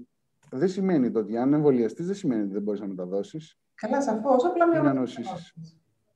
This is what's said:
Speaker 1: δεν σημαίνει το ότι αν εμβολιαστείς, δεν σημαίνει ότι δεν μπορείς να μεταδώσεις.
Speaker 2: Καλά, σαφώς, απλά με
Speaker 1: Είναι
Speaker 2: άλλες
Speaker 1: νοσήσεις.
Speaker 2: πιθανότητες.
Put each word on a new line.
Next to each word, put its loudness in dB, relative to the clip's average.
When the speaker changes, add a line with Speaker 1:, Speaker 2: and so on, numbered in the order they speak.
Speaker 1:
δεν 0
σημαίνει 0
το -2
ότι -2
αν 2
εμβολιαστείς, 2
δεν -4
σημαίνει -2
ότι -4
δεν -4
μπορείς -4
να -8
μεταδώσεις. -8
Speaker 2:
Καλά, -2
σαφώς, 2
απλά 2
με 4
Speaker 1:
Είναι 4
Speaker 2:
άλλες 2
Speaker 1:
νοσήσεις. -6
Speaker 2:
πιθανότητες. -20